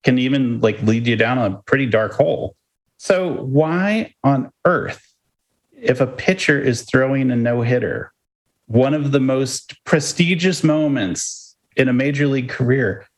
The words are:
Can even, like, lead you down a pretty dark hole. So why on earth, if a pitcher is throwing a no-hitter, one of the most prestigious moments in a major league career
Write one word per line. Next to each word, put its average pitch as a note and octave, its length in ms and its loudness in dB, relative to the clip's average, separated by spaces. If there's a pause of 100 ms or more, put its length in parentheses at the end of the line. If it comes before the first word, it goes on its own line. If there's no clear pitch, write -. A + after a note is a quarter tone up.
Can B2+ 140 2
even, B2+ 420 0
like, G#2+ 220 0
lead A2+ 240 2
you A#2 100 0
down A#2 220 0
a G2 240 -2
pretty C3+ 240 0
dark A2 260 0
hole. - 440 -2 (400)
So F#3 460 0
why E3 720 0 (100)
on C3+ 260 0 (140)
earth, - 500 -2 (580)
if A3 280 -2
a C3 60 2
pitcher D#3 540 0
is B2+ 220 -2
throwing C3 480 2
a A#2+ 60 0
no-hitter, A#2 760 0 (540)
one B2+ 280 2
of C#3+ 180 -2
the C#3 80 4
most C3 540 -2 (100)
prestigious E3+ 800 0
moments C#3 920 -2 (200)
in C3 120 2
a B2+ 40 0
major C#3+ 340 0
league C3 220 -2
career B2 580 -2 (120)